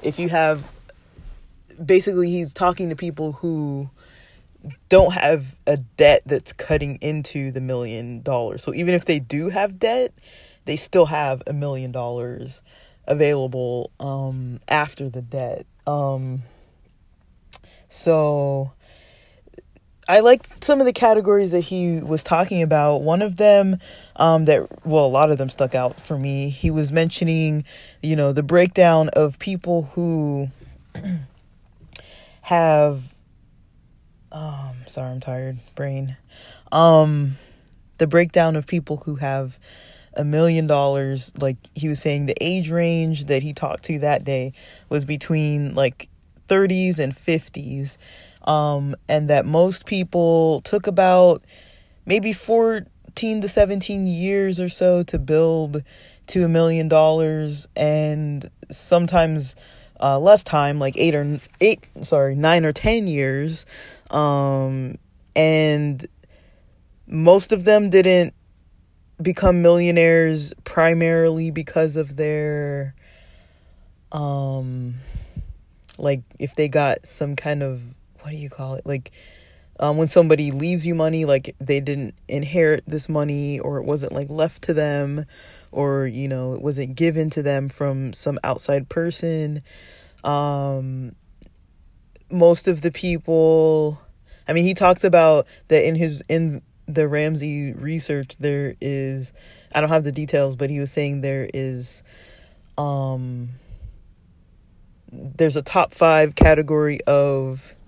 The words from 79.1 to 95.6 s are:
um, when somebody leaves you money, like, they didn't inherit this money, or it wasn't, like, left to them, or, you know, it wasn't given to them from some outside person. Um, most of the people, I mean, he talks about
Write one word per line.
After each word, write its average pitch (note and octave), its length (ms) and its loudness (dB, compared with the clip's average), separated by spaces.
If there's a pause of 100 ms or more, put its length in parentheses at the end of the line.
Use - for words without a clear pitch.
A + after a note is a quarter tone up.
um, D3 160 0
when D#3+ 100 2
somebody D3+ 440 4
leaves D#3+ 360 -4
you E3+ 80 -2
money, D#3+ 300 0
like, C#3 340 0
they C#3 220 -2
didn't C#3 340 -6 (140)
inherit D3+ 580 0
this D3+ 220 -8
money, C#3+ 500 -4
or C#3+ 200 -6
it B2+ 60 -8
wasn't, C#3+ 280 -4
like, C#3+ 180 -8
left D#3+ 320 -4
to E3+ 120 -2
them, D3 500 -2 (480)
or, C#3 340 -2
you C3 220 -8
know, C3 240 -6
it - 100 -10
wasn't C3+ 320 -6
given D#3+ 360 0
to D3+ 120 -6
them C#3 260 -2
from C3+ 440 -6
some - 320 -6
outside C3+ 440 -2
person. D#3+ 720 -4 (600)
Um, C#3 960 -4 (1120)
most E3+ 380 4
of D#3+ 140 -2
the E3 100 -2
people, D#3+ 1080 2 (460)
I D3 60 -4
mean, E3+ 120 2
he F#3+ 100 0
talks F3+ 300 2
about D#3+ 420 6 (220)